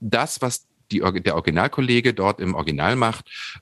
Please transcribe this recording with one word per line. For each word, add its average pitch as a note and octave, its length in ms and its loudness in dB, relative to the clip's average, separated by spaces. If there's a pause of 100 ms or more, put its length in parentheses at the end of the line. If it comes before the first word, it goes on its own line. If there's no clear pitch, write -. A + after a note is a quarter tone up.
das, A#2 380 0
was B2+ 240 -2 (240)
die G#2 120 0
Org-, F#2 200 0
der F2 140 2
Originalkollege A#2+ 760 2
dort G2 280 0
im F#2 160 -2
Original D#2+ 400 0
macht, A2+ 340 -2 (320)